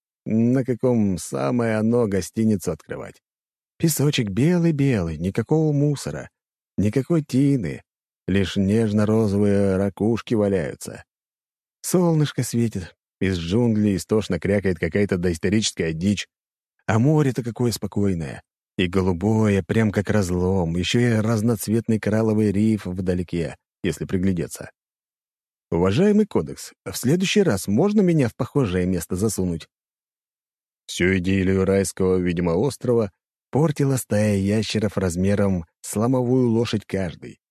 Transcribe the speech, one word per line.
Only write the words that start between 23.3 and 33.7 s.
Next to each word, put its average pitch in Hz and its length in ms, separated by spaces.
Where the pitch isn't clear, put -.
если 80 220
приглядеться. 90 680
«Уважаемый 151 540
кодекс, - 480
в 98 100
следующий 185 480
раз 117 240
можно 202 340
меня 160 280
в - 60
похожее 92 500
место 92 300
засунуть?» 92 520
Всю 92 320
идиллию 95 480
райского, 95 520
видимо, 90 340
острова 117 600
портила 139 460